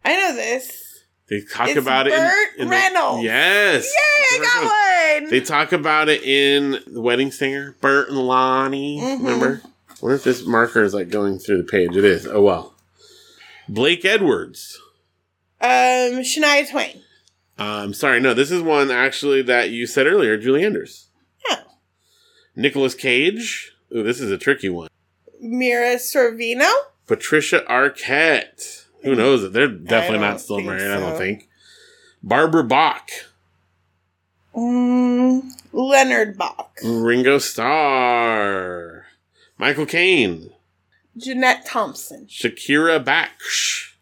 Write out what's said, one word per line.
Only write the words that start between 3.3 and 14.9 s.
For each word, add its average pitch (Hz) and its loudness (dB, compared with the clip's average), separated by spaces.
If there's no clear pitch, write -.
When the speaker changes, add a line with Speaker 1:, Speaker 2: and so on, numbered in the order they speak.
Speaker 1:
Yay, 539 -6
I 587 2
Speaker 2:
It's - -
Speaker 1:
got 480 0
Speaker 2:
Burt 453 -2
Reynolds. 349 2
Speaker 1:
one. 302 -12
Speaker 2:
They 131 2
talk 151 -2
about 156 2
it 147 0
in 139 2
The 117 -10
Wedding 123 0
Singer. 139 -6
Burt 139 2
and 139 -4
Lonnie. 131 0
Speaker 1:
Mm-hmm. 262 -4
Speaker 2:
Remember? 131 0
What 120 -2
if 139 -2
this 123 0
marker 117 2
is, 98 2
like, 95 -6
going 98 -2
through 101 -2
the 87 0
page? 90 0
It 98 4
is. 90 4
Oh, 104 2
well. 90 2
Blake 147 0
Edwards. 180 -2